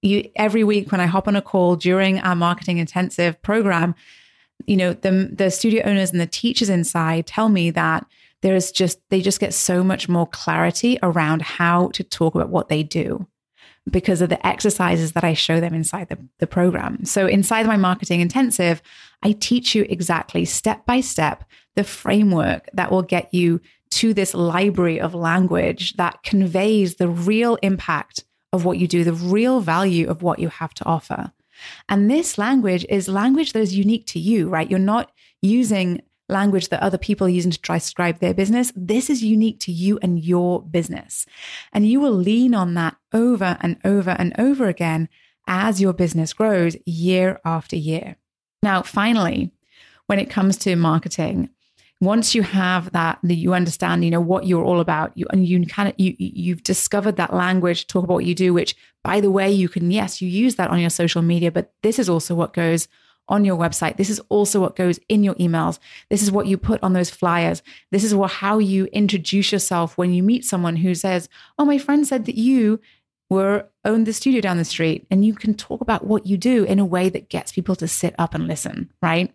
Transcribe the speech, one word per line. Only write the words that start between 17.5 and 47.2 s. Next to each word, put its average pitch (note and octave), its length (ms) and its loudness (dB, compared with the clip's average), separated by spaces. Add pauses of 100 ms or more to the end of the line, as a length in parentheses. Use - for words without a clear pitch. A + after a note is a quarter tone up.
my A3 100 2
marketing F3+ 440 0
intensive, F3 600 2 (400)
I G#3 120 2
teach A#3+ 420 0
you G#3+ 120 2
exactly E3+ 580 -2
step - 420 -4
by B3 140 2
step D#3 420 -4 (320)
the G3+ 80 0
framework - 920 0
that F#3 180 -2
will F#3+ 120 2
get F3 280 -4
you F3 300 2 (300)
to A3+ 240 2
this F#3+ 180 0
library F3 680 0
of E3+ 140 -4
language E3+ 840 0
that F3 260 -4
conveys F#3+ 720 2
the F3+ 120 0
real G#3+ 540 0
impact F3 640 -4 (300)
of F3+ 120 0
what F3+ 120 0
you F3 100 0
do, E3+ 180 2
the E3+ 80 0
real G#3+ 480 2
value E3+ 480 0
of E3 140 -4
what F3 160 0
you E3 100 -2
have - 240 -10
to - 120 -10
offer. - 460 -4 (560)
And G3+ 240 2
this E4 260 0
language G#3 520 0
is G3 180 -2
language B3+ 460 2
that A3 80 0
is F#3+ 160 0
unique G#3 300 0
to - 120 -8
you, F#3 300 0
right? E3 200 -2
You're F#3 100 0
not G#3 320 0 (300)
using G3+ 600 0 (260)
language G3 400 0
that - 140 -4
other F#3+ 160 -2
people G3 300 -2
are - 20 4
using F3+ 220 0
to D#3+ 100 -6
try E3+ 160 -4
to E3 60 -4
describe E3+ 360 -4
their F3+ 140 0
business. A3 420 0
This G#3+ 340 -2
is B3+ 140 0
unique A3 380 2
to - 100 -8
you F#3 300 0
and F3 200 0
your F3 400 0
business. - 640 -6 (460)
And G#3 160 2
you B3+ 140 4
will C#4+ 100 2
lean A3 420 2
on F3+ 200 0
that E3+ 240 -2 (160)
over A3 480 2
and E3+ 240 -2
over F#3+ 260 2
and F3 260 -2
over C4 300 2
again E3 400 -2 (400)
as F#3+ 320 0
your F#3+ 140 4
business E3 400 0
grows F3+ 420 0 (100)
year F#3 600 0